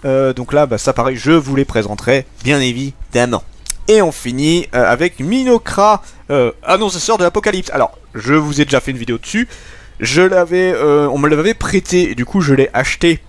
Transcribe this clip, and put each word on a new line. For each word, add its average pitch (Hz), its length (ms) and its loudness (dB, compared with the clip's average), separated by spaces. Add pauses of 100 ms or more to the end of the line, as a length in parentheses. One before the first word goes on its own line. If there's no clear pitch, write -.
euh, 135 280 2
donc 123 200 -6
là, 147 120 4
bah, 123 120 -4
ça 131 160 -2
pareil, 131 220 0
je 120 160 -2
vous 139 240 2
les 135 100 2
présenterai, 117 640 -2 (160)
bien 143 160 2
évidemment. 123 840 -2 (460)
Et 214 140 6
on 170 100 2
finit, 147 640 -2
euh, 123 100 4
avec 123 340 0
Minokra, 214 840 0 (260)
euh, 131 220 2 (120)
annonceur 190 540 0
de 180 60 0
l'Apocalypse. 190 480 -2
Alors, 135 260 -2 (160)
je 117 200 -4
vous 147 280 0
ai 147 40 4
déjà 139 160 0
fait 135 100 -8
une 131 60 -8
vidéo 117 200 -6
dessus, 226 300 -4 (520)
je 123 220 0
l'avais, 185 520 2
euh, 147 340 2
on 135 100 -2
me 143 120 0
l'avait 156 240 2
prêté, 180 580 0
et 113 40 -6
du 120 100 -4
coup 196 160 -2
je 143 120 2
l'ai 135 200 2
acheté. 151 560 0